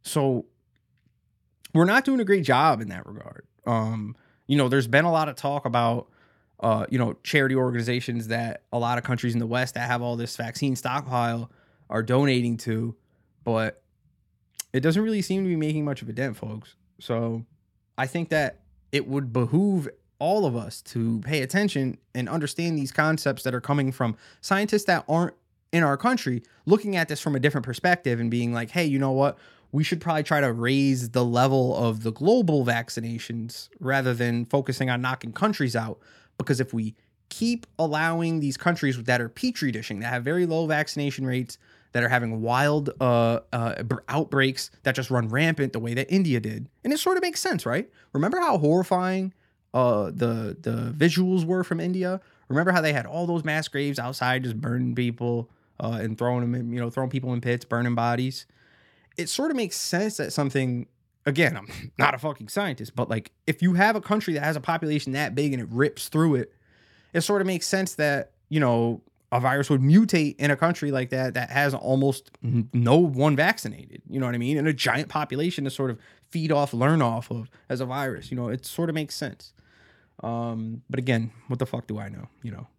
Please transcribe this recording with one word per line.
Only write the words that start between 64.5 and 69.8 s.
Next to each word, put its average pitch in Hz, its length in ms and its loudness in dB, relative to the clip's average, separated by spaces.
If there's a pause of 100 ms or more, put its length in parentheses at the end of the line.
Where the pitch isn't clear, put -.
a 143 60 -4
population 151 520 0
that 139 220 -2
big 143 180 2
and 123 80 -2
it 110 80 -6
rips 139 380 0
through 156 280 4
it, - 180 -2 (580)
it 170 100 2
sort 202 200 2
of 185 60 2
makes 180 200 -2
sense 190 280 -2
that, 143 360 0 (160)
you 156 140 2
know, 117 400 2 (320)
a 123 60 2
virus 135 300 2
would 135 120 4